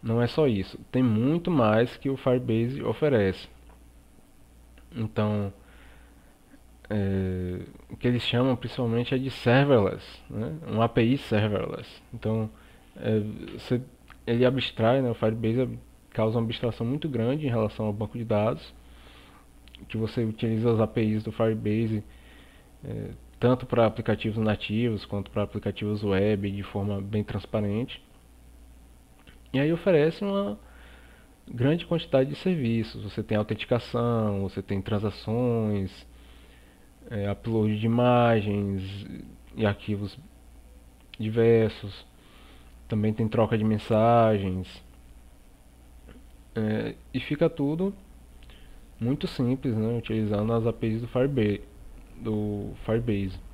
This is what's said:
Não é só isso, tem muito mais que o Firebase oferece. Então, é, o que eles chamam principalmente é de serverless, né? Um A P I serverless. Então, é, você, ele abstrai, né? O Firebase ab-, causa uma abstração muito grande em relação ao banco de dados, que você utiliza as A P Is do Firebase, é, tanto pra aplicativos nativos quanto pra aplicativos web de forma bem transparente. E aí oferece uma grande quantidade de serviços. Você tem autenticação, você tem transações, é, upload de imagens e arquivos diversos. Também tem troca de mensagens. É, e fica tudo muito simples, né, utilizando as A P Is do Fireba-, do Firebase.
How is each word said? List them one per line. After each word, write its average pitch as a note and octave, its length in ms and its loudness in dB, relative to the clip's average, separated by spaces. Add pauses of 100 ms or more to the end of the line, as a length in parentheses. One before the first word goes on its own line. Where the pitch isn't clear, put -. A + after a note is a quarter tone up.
Não A#2 200 0
é A#2+ 60 2
só D3+ 200 2
isso, G2+ 300 -2 (140)
tem B2+ 100 2
muito C3+ 480 2
mais A#2+ 480 4
que C#3 140 -4
o C3+ 60 -4
Firebase B2 640 0
oferece. A2 640 2 (1500)
Então, G#2+ 560 -2 (1400)
é, F#2+ 760 -2 (280)
o - 80 -14
que - 100 -2
eles B2 140 2
chamam B2+ 340 2
principalmente A#2+ 600 -2
é - 20 0
de C3 140 -4
serverless, B2 760 4 (240)
né? D3 380 -6
Um G#2+ 120 -2
A A#2 80 4
P B2 160 2
I B2 140 4
serverless. G#2 720 -2 (240)
Então, A2 380 -2 (440)
é, A2 240 0 (340)
você, - 280 -2 (460)
ele A#2 180 4
abstrai, B2 560 2
né? B2+ 80 0
O A2+ 60 -2
Firebase A2+ 460 0
ab-, A#2 180 -4 (320)
causa A2 260 0
uma A2+ 80 0
abstração A#2 400 -4
muito C#3+ 240 -2
grande C3 380 0
em - 20 0
relação A2 380 0
ao G#2 60 -2
banco G#2 220 -6
de A#2+ 80 -6
dados, A2 520 0 (1120)
que - 80 -6
você A2 260 -2
utiliza A2 480 0
as A2 80 2
A A2 60 4
P A2 180 -2
Is G#2+ 200 0
do A2 80 -8
Firebase, A2 720 0 (800)
é, G#2+ 260 -10 (300)
tanto B2 260 2
pra A#2 220 4
aplicativos G#2+ 500 0
nativos A2 680 0
quanto G2+ 280 -6
pra G#2 100 -2
aplicativos G#2 600 -4
web G2+ 480 2
de G2+ 100 -6
forma G2+ 400 -4
bem G#2 220 -2
transparente. G#2+ 760 -4 (1600)
E C3 40 2
aí D3 120 2
oferece E3 500 2
uma G3+ 380 -4 (880)
grande C#3 380 0
quantidade C3+ 440 0
de D3 60 -6
serviços. A#2 680 -2
Você G#2 200 -8
tem G#2+ 140 0
autenticação, A2+ 1040 0
você G2 200 -6
tem G2 200 -4
transações, A2 1200 -2 (1040)
é, G2+ 220 -2
upload G#2+ 480 0
de A2 60 -2
imagens A2+ 1000 4 (720)
e A2 100 0
arquivos G2+ 540 -2 (960)
diversos. A2 880 2 (840)
Também G#2+ 240 2
tem A2 160 0
troca A2 280 2
de G#2+ 60 2
mensagens. G#2+ 1200 2 (1700)
É, A2 420 -2 (180)
e C3 80 -4
fica D#3+ 280 2
tudo E3 460 -2 (1040)
muito C3 260 -2
simples, C3 480 0
né, A2 240 0
utilizando A2 540 0
as A#2 160 2
A A2+ 60 0
P - 140 -4
Is A2+ 140 -2
do A#2+ 60 -8
Fireba-, B2 540 2 (560)
do G#2+ 560 -4 (100)
Firebase. A2 560 -2 (140)